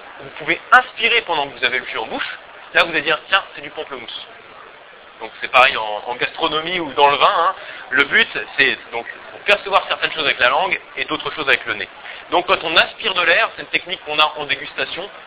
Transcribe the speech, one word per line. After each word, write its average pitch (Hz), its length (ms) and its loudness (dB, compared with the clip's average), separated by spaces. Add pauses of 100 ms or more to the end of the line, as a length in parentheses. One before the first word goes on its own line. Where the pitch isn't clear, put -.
(200)
vous 139 180 -16
pouvez 156 220 -4 (100)
inspirer 226 520 2
pendant 147 260 -2
que 123 100 -16
vous 127 60 6
avez 127 140 2
le 123 80 -4
jus - 120 -6
en 110 80 -4
bouche. - 320 -8 (360)
Là, 170 100 6
vous 170 60 0
allez 156 120 0
dire, 151 160 0 (100)
tiens, 190 140 2 (120)
c'est 147 80 -14
du 147 80 -14
pamplemousse. 131 560 -12 (920)
Donc 110 100 -10 (100)
c'est 117 100 -8
pareil 131 260 6
en, 107 300 -2
en 120 100 -4
gastronomie 156 640 -2
ou 147 140 -6
dans 143 140 6
le 139 80 4
vin, 160 220 4
hein. 175 160 2 (360)
Le 139 140 4
but, 185 240 2 (300)
c'est 127 200 4 (120)
donc 117 160 -8 (380)
percevoir 196 440 2
certaines 156 240 -2
choses 160 120 -4
avec 127 140 2
la 123 100 4
langue 160 320 0 (160)
et 135 80 -4
d'autres 147 280 -4
choses 143 160 -4
avec 123 180 2
le 113 80 -4
nez. 98 140 -8 (420)
Donc 175 160 0
quand - 180 2
on 165 120 -2
aspire 220 380 0
de 180 80 2
l'air, 190 320 4
c'est 160 80 -12
une 143 60 -14
technique - 360 -6
qu'on 151 140 -2
a 151 180 4
en 151 100 -6
dégustation 143 640 -6 (180)